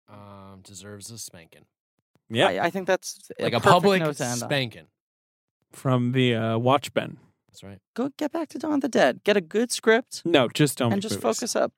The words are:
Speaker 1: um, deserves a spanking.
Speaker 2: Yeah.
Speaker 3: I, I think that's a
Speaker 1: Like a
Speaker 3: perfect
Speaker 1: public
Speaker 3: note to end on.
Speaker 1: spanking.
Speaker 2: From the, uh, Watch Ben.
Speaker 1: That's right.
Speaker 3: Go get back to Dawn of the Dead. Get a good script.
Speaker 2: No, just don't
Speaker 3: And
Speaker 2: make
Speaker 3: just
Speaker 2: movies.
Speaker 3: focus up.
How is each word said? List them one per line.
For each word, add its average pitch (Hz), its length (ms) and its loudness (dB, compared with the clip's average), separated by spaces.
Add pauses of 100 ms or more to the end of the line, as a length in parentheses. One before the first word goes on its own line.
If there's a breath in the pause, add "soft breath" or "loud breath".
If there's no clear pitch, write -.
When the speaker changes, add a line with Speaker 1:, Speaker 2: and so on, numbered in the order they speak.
Speaker 1:
um, 101 540 -20
deserves 101 480 -18
a 117 60 -18
spanking. 82 480 -20 (640)
Speaker 2:
Yeah. 120 180 2
Speaker 3:
I, 92 180 0
I 170 40 0
think 185 180 -6
that's - 420 -2 (100)
a - 40 -6
Speaker 1:
Like 107 100 -2
a 117 60 2
Speaker 3:
perfect 196 120 6
Speaker 1:
public 180 300 4
Speaker 3:
note 151 160 -2
to 147 60 -4
end 120 200 -4
on. 117 60 -8
Speaker 1:
spanking. 120 360 -4 (840)
Speaker 2:
From 123 420 0
the, 127 220 2
uh, 113 220 0
Watch 127 360 2
Ben. - 240 -4 (320)
Speaker 1:
That's - 140 -20
right. 98 160 -18 (160)
Speaker 3:
Go 262 220 -4
get 294 140 -4
back 330 180 -6
to 285 100 -12
Dawn 311 160 -4
of 277 60 -2
the 294 80 -2
Dead. 139 340 0
Get 202 140 2
a 202 40 -2
good 208 300 -2
script. - 540 0
Speaker 2:
No, 143 220 4
just 147 300 0
don't 123 160 0
Speaker 3:
And 202 40 0
Speaker 2:
make 101 60 -4
Speaker 3:
just - 120 -4
Speaker 2:
movies. 226 240 -2
Speaker 3:
focus - 160 -4
up. - 220 -2